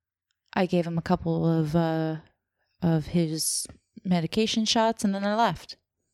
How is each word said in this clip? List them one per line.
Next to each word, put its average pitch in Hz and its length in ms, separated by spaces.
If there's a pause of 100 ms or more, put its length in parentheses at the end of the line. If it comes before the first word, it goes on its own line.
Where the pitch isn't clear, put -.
(540)
I 196 120
gave 175 200
him 165 120
a 165 60
couple 165 440
of, 160 300
uh, 160 400 (640)
of 160 260
his 160 600 (360)
medication 196 640
shots, 226 400
and 196 100
then 196 80
I 208 120
left." 214 420 (360)